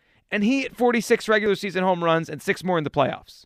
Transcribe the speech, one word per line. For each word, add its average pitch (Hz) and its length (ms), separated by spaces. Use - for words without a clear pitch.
and 208 120
he 269 200
hit - 120
forty-six 233 540
regular 202 240
season 185 300
home 185 200
runs 165 260
and 151 120
six - 220
more 175 160
in 156 40
the 139 60
playoffs. - 560